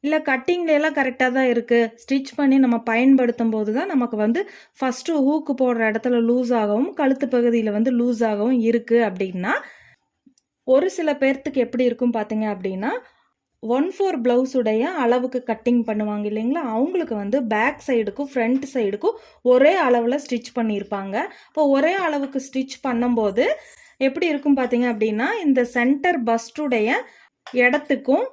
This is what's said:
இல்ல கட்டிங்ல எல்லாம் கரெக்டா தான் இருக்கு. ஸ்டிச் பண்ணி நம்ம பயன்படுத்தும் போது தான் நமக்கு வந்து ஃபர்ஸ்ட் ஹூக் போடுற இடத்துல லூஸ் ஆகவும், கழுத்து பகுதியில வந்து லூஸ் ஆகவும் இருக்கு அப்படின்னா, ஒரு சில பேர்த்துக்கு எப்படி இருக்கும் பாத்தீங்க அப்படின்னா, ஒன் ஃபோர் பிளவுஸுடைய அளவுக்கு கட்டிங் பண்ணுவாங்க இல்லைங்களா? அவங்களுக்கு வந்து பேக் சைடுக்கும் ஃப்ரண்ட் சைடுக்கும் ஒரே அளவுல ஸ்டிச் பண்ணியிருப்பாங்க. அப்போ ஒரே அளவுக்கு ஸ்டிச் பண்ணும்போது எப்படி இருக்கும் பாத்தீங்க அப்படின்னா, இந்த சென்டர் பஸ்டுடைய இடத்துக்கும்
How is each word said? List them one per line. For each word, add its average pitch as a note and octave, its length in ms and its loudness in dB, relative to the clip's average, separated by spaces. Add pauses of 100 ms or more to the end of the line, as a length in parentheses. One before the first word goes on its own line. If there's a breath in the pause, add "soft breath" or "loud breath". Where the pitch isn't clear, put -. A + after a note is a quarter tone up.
இல்ல D4+ 100 0 (120)
கட்டிங்ல D#4+ 500 0
எல்லாம் D4+ 200 0
கரெக்டா C4 300 0 (100)
தான் C4 160 2
இருக்கு. A#3 260 2 (220)
ஸ்டிச் C4+ 380 -2
பண்ணி C4+ 260 4
நம்ம A#3+ 120 2 (120)
பயன்படுத்தும் A#3+ 640 4
போது G#3+ 220 -2
தான் F#4 160 -4
நமக்கு B3 320 0
வந்து A#3+ 160 0 (380 loud breath)
ஃபர்ஸ்ட் C4 320 -4 (140)
ஹூக் D4+ 260 0 (100)
போடுற B3 200 0 (100)
இடத்துல A#3+ 280 0 (100)
லூஸ் B3 320 2
ஆகவும், G#3+ 380 0
கழுத்து C4+ 360 0
பகுதியில A#3 420 2
வந்து A#3+ 220 0
லூஸ் A#3+ 320 0
ஆகவும் A3+ 280 0 (100)
இருக்கு A#3 300 2 (100)
அப்படின்னா, F#3 440 -4 (1200 loud breath)
ஒரு D4+ 120 4 (100)
சில D#4 120 -2 (140)
பேர்த்துக்கு C4+ 420 -2
எப்படி A#3+ 240 -2
இருக்கும் A#3+ 280 -2
பாத்தீங்க G#3+ 280 -4 (100)
அப்படின்னா, F#3+ 360 -6 (720 soft breath)
ஒன் B3+ 320 0
ஃபோர் F#4+ 300 -2
பிளவுஸுடைய A#3+ 580 0 (200)
அளவுக்கு B3 360 0 (100)
கட்டிங் A#3+ 380 0
பண்ணுவாங்க G#3 440 -4
இல்லைங்களா? A#3+ 320 -4 (120)
அவங்களுக்கு D#4+ 480 -2
வந்து G#3 140 -2 (160)
பேக் A#3 340 0
சைடுக்கும் A#3 440 -2
ஃப்ரண்ட் B3+ 420 0
சைடுக்கும் A3+ 440 -2 (360 loud breath)
ஒரே C#4 200 6 (140)
அளவுல B3 380 2
ஸ்டிச் A#3+ 320 -6
பண்ணியிருப்பாங்க. G3+ 580 -4 (340 loud breath)
அப்போ D#4 140 0 (120)
ஒரே D4+ 180 2 (140)
அளவுக்கு C#4 400 -4
ஸ்டிச் C4 380 -6
பண்ணும்போது A#3 600 0 (640 loud breath)
எப்படி D#4+ 240 -2
இருக்கும் C#4+ 300 2
பாத்தீங்க B3 320 0
அப்படின்னா, G#3+ 340 -2 (180)
இந்த C4 160 4 (140)
சென்டர் C#4 540 2
பஸ்டுடைய A#3 600 -2 (760 loud breath)
இடத்துக்கும் C#4+ 680 0